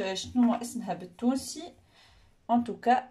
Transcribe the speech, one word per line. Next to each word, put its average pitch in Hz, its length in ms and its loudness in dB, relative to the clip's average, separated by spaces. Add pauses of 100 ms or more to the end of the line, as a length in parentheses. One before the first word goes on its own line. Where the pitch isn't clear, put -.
(140)
شنو 233 400 2
اسمها 190 400 -6
بالتونسي. 262 800 -4 (760)
ان 240 140 4
توكا 233 460 2